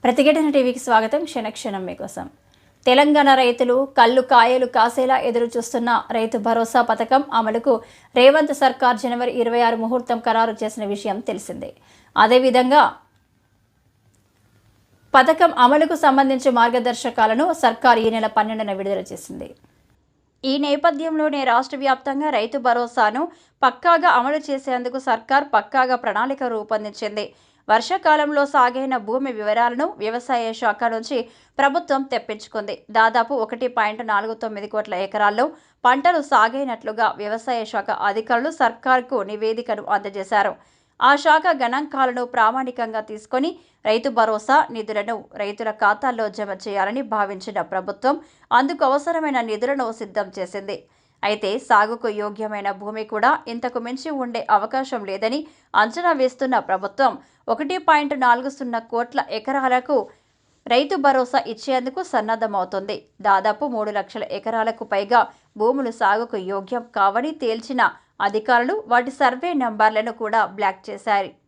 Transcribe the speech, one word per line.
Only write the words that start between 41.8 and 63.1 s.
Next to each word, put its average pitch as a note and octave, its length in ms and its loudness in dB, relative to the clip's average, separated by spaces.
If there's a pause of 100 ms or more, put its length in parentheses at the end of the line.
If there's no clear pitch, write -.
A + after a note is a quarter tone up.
ప్రామాణికంగా B3 760 -2
తీసుకొని A3 520 -4 (340)
రైతు A3+ 240 0
భరోసా A3+ 600 2
నిధులను G#3+ 540 -6 (100)
రైతుల G#3 360 -6
ఖాతాల్లో G#3+ 580 0
జమ G3+ 220 -8
చేయాలని G3+ 500 -4
భావించిన G3+ 600 -4
ప్రభుత్వం G3 560 -2 (340)
అందుకు C#4 340 2
అవసరమైన C#4+ 560 0
నిధులను A#3 500 -4
సిద్ధం G3+ 480 -8
చేసింది. F#3+ 380 -8 (460)
అయితే G#3 340 -2
సాగుకు A3+ 520 0
యోగ్యమైన G#3 600 -6
భూమి G#3 320 -10
కూడా A3+ 440 0
ఇంతకు A#3+ 320 -6
మించి B3+ 300 -10
ఉండే B3+ 400 -6
అవకాశం A3+ 560 -2
లేదని A3 420 -6 (280)
అంచనా E4+ 360 0
వేస్తున్న C4 480 -2
ప్రభుత్వం G3 540 -2 (340)
ఒకటి D4+ 300 -4
పాయింట్ D4 420 0
నాలుగు B3+ 300 2
సున్నా B3 300 -8
కోట్ల A#3 400 -6 (100)
ఎకరాలకు C4 680 -2 (720)
రైతు C#4+ 280 2
భరోసా C4 520 2
ఇచ్చేందుకు C4 560 -6
సన్నద్ధమవుతోంది. G#3+ 1040 -4 (160)